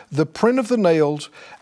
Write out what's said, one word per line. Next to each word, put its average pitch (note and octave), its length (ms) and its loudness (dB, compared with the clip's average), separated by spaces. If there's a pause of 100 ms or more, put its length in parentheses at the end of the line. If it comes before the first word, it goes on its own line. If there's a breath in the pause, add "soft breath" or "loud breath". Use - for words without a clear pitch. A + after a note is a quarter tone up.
(100)
the D#3 160 -2
print B3 320 0
of B3 100 -2
the B3 80 0
nails, D#3 520 0 (340 loud breath)